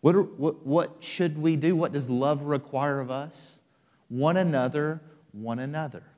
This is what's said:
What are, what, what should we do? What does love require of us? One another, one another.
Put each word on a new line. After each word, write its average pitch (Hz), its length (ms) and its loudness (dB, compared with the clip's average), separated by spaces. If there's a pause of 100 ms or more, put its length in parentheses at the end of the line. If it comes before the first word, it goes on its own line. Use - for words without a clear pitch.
What 160 140 6
are, 196 80 6
what, 156 420 -4
what 156 340 0
should 165 420 -2
we 160 140 4
do? 160 220 2
What 160 160 0
does 139 160 -4
love 139 340 0
require 143 560 -2
of 127 100 -6
us? 139 520 -10 (480)
One 143 260 2
another, 151 640 0 (300)
one 113 280 -6
another. 135 440 -8 (140)